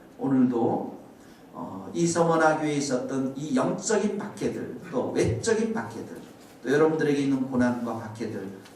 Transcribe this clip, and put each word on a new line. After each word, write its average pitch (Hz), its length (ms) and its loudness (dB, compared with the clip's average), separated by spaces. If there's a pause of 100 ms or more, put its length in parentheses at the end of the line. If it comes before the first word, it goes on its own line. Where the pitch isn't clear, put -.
(180)
오늘도, 123 800 2 (560)
어, - 400 -12
이 170 140 2
서머나 160 520 4
교회에 151 160 0
있었던 131 600 -2
이 139 200 -4
영적인 202 600 0
박해들, - 640 -6 (120)
또 - 200 -2
외적인 220 600 0
박해들, - 480 -8 (420)
또 127 80 0
여러분들에게 151 480 4
있는 131 300 0
고난과 117 480 0
박해들 107 500 -8 (280)